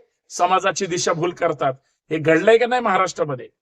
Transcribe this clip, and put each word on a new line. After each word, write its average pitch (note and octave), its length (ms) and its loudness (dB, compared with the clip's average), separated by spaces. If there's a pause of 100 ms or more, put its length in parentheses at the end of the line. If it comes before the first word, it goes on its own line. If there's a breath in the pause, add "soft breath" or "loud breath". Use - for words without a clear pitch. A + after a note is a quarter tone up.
(300)
समाजाची F#3 560 0
दिशाभूल E3+ 480 -2
करतात. D#3 400 -2 (360)
हे D#3 80 -4
घडलंय D#3+ 400 4
का A#3+ 80 2
नाही B3 160 -2
महाराष्ट्रामध्ये? E3+ 680 -2 (120)